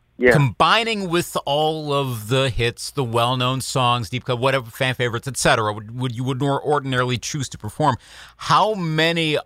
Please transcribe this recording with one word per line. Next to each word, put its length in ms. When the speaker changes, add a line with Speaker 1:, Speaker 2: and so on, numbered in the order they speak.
Speaker 1:
Yeah. 120
Speaker 2:
combining 760
with 360
all 480
of 340
the 220
hits, 420
the 140
well-known 560
songs, 480
deep 160
cut, 120
whatever, 320
fan 240
favorites, 360
et 80
cetera, 340
would, 260
would, 160
you 120
would 160
nor-, 200
ordinarily 560
choose 320
to 80
perform, 380
how 380
many 720